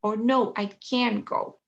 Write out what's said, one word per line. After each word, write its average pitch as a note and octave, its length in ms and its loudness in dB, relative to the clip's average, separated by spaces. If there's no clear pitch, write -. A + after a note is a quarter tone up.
O G#3 120 0
No, A#3+ 420 2
I G3+ 100 -2
can't A#3 580 -2
go. - 440 -4